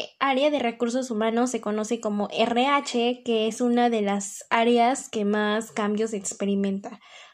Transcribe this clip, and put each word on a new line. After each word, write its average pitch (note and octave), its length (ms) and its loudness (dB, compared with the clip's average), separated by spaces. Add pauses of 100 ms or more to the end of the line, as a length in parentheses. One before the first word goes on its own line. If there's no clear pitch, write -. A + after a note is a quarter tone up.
(200)
área C4+ 300 2
de C#4+ 100 0
recursos A#3+ 500 -2
humanos A3+ 400 0
se A3 100 -4
conoce G#3+ 400 -2
como G#3 300 -2
R A#3 380 2
H, B3 560 0
que A3+ 240 0
es A3 120 -4
una A#3+ 300 4
de A3+ 100 2
las G3+ 480 -2
áreas A#3 600 2
que G#3+ 160 -4
más G#3+ 480 0
cambios G#3+ 400 -2
experimenta. G3 880 -2 (340)